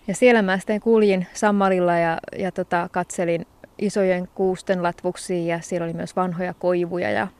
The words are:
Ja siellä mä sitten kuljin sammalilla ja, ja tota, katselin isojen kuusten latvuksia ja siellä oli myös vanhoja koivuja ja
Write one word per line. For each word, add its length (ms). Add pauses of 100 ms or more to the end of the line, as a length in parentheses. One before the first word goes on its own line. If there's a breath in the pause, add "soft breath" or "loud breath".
Ja 60
siellä 280
mä 160
sitten 220
kuljin 540
sammalilla 640
ja, 200 (200)
ja 140
tota, 400
katselin 540 (320)
isojen 560
kuusten 480
latvuksia 720
ja 60
siellä 240
oli 80
myös 240
vanhoja 380
koivuja 560
ja 180 (120)